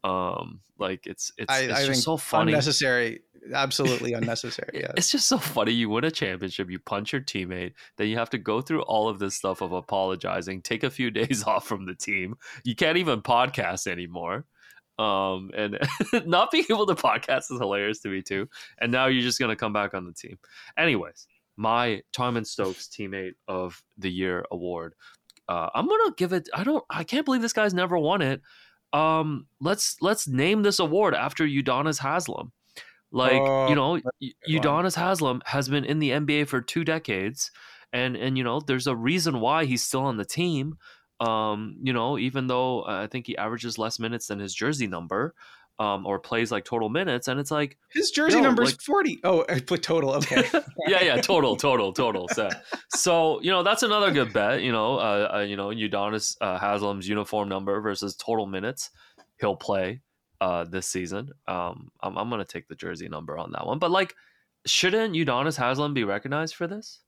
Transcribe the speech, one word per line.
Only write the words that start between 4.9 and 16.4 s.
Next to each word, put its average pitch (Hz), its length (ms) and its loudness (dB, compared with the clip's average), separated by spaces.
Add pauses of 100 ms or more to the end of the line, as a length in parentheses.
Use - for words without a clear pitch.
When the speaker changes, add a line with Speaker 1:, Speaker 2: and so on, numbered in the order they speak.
Speaker 1:
it's 175 120 2
just - 160 2
so 262 120 2
funny. 113 340 2
You 117 160 2
win 113 160 0
a 160 60 2
championship, 92 600 -4
you 92 80 -6
punch 104 340 -4
your 135 100 -2
teammate, 90 500 -6 (240)
then 104 120 0
you 110 100 0
have 117 120 -2
to 123 80 -2
go 107 220 0
through 156 220 -2
all 107 260 2
of 101 100 -4
this 98 160 -2
stuff 95 280 -2
of 87 100 -4
apologizing, 92 920 -2
take 113 220 -2
a 131 60 0
few 123 200 -2
<laughs> - 0 -
days 110 340 0
off 104 220 0
from 95 200 -6
the 92 80 -10
team. 98 420 -6 (280)
You 123 120 -4
can't 165 220 2
even 143 240 0
podcast 117 640 0
anymore. 87 580 -6 (540)
Um, 98 580 0
and 104 220 -4 (240)
<laughs> - 240 0
not 175 260 4